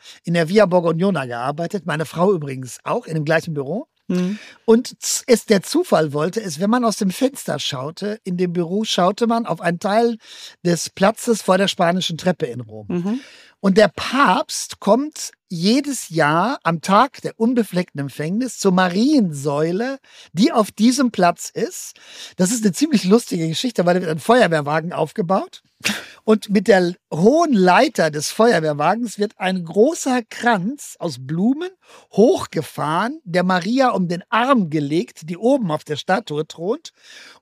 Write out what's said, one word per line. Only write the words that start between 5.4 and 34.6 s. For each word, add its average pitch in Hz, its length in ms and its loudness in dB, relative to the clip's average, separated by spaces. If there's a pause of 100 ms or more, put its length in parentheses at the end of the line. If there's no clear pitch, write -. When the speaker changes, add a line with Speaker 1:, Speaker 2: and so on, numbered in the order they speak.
Speaker 1:
der 196 180 2
Zufall 165 520 0
wollte 170 260 -2
es, 165 200 -8
wenn 202 100 0
man 247 120 2
aus 226 140 0
dem 196 140 0
Fenster 262 480 -4
schaute, 165 680 -8
in 180 140 -6
dem 180 160 -2
Büro 180 300 -2
schaute 202 420 0
man 233 180 0
auf 165 160 -6
einen 175 200 -2
Teil 226 360 2 (480)
des 170 240 0
Platzes 214 540 0
vor 190 160 2
der 190 100 0
Spanischen 180 480 -2
Treppe 170 300 -2
in 120 160 -8
Rom. 107 260 -18
Speaker 2:
Mhm. 190 320 -4 (400)
Speaker 1:
Und 196 160 2
der 208 120 8
Papst - 920 -2
kommt 269 520 0 (180)
jedes 233 600 0
Jahr 165 520 2
am 165 180 -2
Tag 214 420 2
der 147 160 -8
unbefleckten 220 600 -2
Empfängnis 165 580 -6
zur 196 140 2
Mariensäule, 185 1300 0 (340)
die 247 200 2
auf 233 180 0
diesem 247 400 2
Platz 175 420 0
ist. - 420 -8 (420)
Das 180 140 2
ist 233 140 -4
eine 202 80 2
ziemlich 294 320 0
lustige 185 440 2
Geschichte, 185 360 -2
weil 175 100 4
da 180 60 0
wird 175 100 -4
ein 170 100 -4
Feuerwehrwagen 160 720 2
aufgebaut. 185 720 -4 (600)
Und 214 260 0
mit 196 180 2
der 185 260 4 (180)
hohen 277 400 4
Leiter 185 580 4
des 147 200 -6
Feuerwehrwagens 185 880 0
wird 208 200 -4
ein 185 260 -2
großer 247 640 0
Kranz 233 720 -2
aus 160 220 -6
Blumen 214 500 -2 (420)
hochgefahren, 208 1120 0
der 180 200 0
Maria 196 460 2
um 190 180 -2
den 175 200 -6
Arm 233 420 2